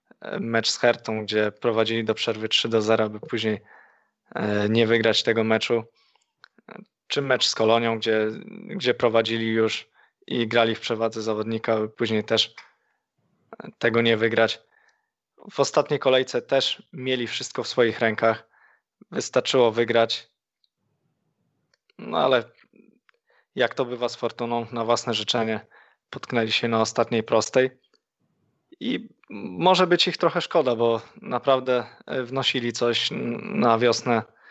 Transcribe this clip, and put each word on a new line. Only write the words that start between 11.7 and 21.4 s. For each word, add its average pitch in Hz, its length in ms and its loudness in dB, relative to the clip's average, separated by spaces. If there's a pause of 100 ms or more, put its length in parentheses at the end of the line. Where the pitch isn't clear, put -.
by 110 120 -2
później 110 360 -2
też, - 300 0 (1040)
e, - 100 -14 (100)
tego 117 240 2
nie 117 140 2
wygrać. 117 460 0 (880)
W - 100 -6
ostatniej 143 400 0
kolejce 131 420 2
też - 400 -2 (100)
mieli 127 340 -4
wszystko - 360 -8
w - 60 -6
swoich 117 320 0
rękach. 113 480 0 (600)
Wystarczyło 127 640 2
wygrać. 113 580 0 (1700)